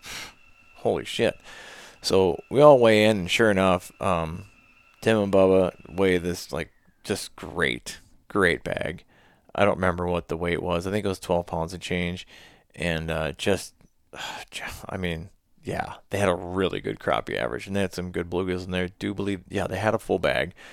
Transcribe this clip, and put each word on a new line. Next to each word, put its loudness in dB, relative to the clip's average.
<sighs> -18
holy -2
shit. -2
So 2
we 2
all 10
weigh 6
in, 4
and -4
sure 4
enough, 2
um, -2
Tim 4
and 0
Bubba 6
weigh 2
this, -6
like, -8
just -6
great, -6
great 2
bag. -6
I 4
don't 2
remember -2
what -4
the -2
weight -2
was. -2
I -2
think -2
it 0
was -4
twelve -2
pounds -6
and -12
change. -6
And, -4
uh, -2
just, -2
<sighs> -14
I -8
mean, -4
yeah, -6
they -2
had 2
a 4
really -2
good -6
crappie -2
average, -4
and -6
they 2
had -2
some -6
good -6
bluegills -2
in -10
there. -2
Do -8
believe, -4
yeah, -4
they -4
had 0
a -2
full -2
bag, 0